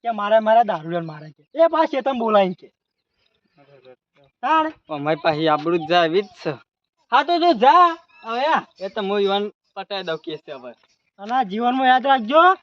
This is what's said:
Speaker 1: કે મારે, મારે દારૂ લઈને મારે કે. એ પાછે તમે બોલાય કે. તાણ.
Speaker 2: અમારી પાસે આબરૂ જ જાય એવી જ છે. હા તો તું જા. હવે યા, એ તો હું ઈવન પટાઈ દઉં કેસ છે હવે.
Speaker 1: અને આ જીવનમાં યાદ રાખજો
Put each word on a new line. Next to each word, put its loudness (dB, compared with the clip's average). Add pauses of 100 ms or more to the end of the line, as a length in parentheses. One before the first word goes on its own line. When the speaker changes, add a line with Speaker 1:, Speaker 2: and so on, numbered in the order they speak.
Speaker 1:
કે -6
મારે, 2 (100)
મારે 6
દારૂ -4
લઈને -6
મારે -18
કે. -20 (120)
એ 4
પાછે 0
તમે -4
બોલાય 2
કે. -20 (1700)
તાણ. 0 (220)
Speaker 2:
અમારી -4
પાસે 0
આબરૂ 0
જ -6
જાય 2
એવી 0
જ -12 (120)
છે. -8 (600)
હા 2
તો -2 (100)
તું 4
જા. 6 (380)
હવે -6
યા, 0 (220)
એ -10
તો -8
હું -4
ઈવન -2 (300)
પટાઈ -12
દઉં -6
કેસ -12
છે -16
હવે. -16 (500)
Speaker 1:
અને -10
આ -2
જીવનમાં -2
યાદ 4
રાખજો 4 (200)